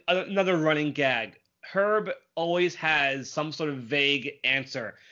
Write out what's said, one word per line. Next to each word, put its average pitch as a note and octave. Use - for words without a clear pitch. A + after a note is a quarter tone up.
another F#3
running D3+
gag." B2+
Herb G#3
always E3+
has C#3
some D#3
sort D3+
of C#3
vague C#3
answer. C3